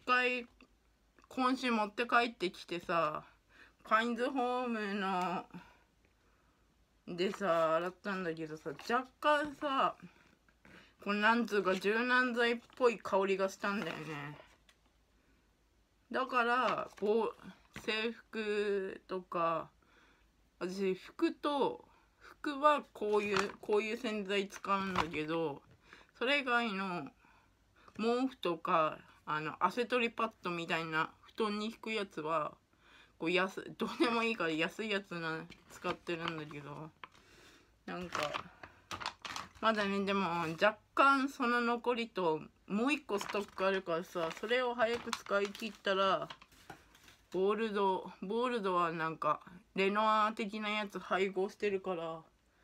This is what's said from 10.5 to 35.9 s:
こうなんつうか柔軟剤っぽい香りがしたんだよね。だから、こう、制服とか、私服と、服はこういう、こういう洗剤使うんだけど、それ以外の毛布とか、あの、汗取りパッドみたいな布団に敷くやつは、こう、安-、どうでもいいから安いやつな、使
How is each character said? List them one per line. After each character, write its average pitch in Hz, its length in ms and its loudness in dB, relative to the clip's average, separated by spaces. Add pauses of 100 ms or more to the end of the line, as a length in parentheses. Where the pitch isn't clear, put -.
こ 202 60 -2
う 202 40 2
な 214 200 6
ん 233 120 2
つ 202 120 2
う 196 40 4
か 190 120 2
柔 214 320 2
軟 254 280 2
剤 240 200 2
っ 233 40 -4 (180)
ぽ 247 140 4
い 202 80 -4
香 - 280 0
り 196 100 2
が 190 120 0
し - 80 -8
た 202 160 -2
ん 202 80 -2
だ 160 80 -4
よ 170 40 -6
ね。 151 460 -8 (1700)
だ 247 160 -2
か 254 180 0
ら、 240 440 2 (120)
こ 208 360 2
う、 - 440 -18
制 220 320 -2
服 208 960 -4
と 185 120 -4
か、 165 480 0 (880)
私 185 360 -2
服 - 380 -2
と、 285 520 0 (340)
服 - 420 -8
は 294 220 6 (100)
こ 208 260 0
う 208 40 4
い 202 120 0
う、 196 160 2 (100)
こ 214 180 2
う 208 40 2
い 214 100 -4
う 233 40 -2
洗 214 280 -4
剤 196 240 0
使 - 260 -2
う 196 120 0
ん 190 80 -4
だ 175 100 2
け 151 220 -4
ど、 160 360 -2 (560)
そ 240 60 -2
れ 285 160 4
以 262 40 -6
外 240 280 2
の 185 360 -4 (880)
毛 240 280 2
布 262 120 -4
と 175 180 -2
か、 160 420 2 (280)
あ 151 140 0
の、 156 180 -4
汗 214 280 2
取 233 220 2
り 233 60 -6
パ 226 120 -2
ッ 226 40 -6 (120)
ド 180 80 -2
み 170 180 -4
た 170 100 0
い 165 60 -2
な 160 260 -2 (260)
布 226 80 0
団 208 140 -2
に 214 120 -4
敷 - 80 -18
く 220 140 -6
や 208 140 -2
つ 180 140 -10
は、 151 320 0 (680)
こ - 80 -4
う、 175 40 2
安-、 180 300 2 (160)
ど 226 100 -2
う - 20 -6 (100)
で 285 100 4
も 233 140 2
い 226 100 0
い 226 40 -2
か 180 80 -2
ら 165 60 0
安 160 340 -2
い 220 60 -4
や 196 100 0
つ 175 180 -10
な、 160 260 -4 (280)
使 - 180 -6